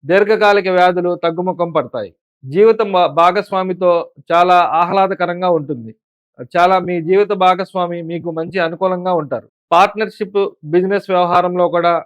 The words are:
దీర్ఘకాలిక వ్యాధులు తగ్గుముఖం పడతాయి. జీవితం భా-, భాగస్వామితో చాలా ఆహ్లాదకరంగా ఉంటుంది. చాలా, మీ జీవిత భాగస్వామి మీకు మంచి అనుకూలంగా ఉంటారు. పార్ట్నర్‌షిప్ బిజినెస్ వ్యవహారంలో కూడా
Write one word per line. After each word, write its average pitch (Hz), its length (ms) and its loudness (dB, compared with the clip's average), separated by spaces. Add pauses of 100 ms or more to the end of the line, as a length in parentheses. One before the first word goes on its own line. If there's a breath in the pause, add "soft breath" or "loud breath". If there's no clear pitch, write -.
దీర్ఘకాలిక 202 640 2
వ్యాధులు 180 480 2
తగ్గుముఖం 170 560 -4
పడతాయి. 127 400 -6 (320)
జీవితం 208 480 2
భా-, 180 160 2
భాగస్వామితో 180 1000 0 (100)
చాలా 175 360 2
ఆహ్లాదకరంగా 175 960 0
ఉంటుంది. 139 420 -4 (520)
చాలా, 180 360 2
మీ 175 220 -4
జీవిత 190 300 2
భాగస్వామి 185 720 -2
మీకు 170 300 -8
మంచి 165 280 -8
అనుకూలంగా 180 540 -2
ఉంటారు. 139 340 -6 (240)
పార్ట్నర్‌షిప్ 202 680 0 (260)
బిజినెస్ 185 440 -2
వ్యవహారంలో 180 600 2
కూడా 170 360 0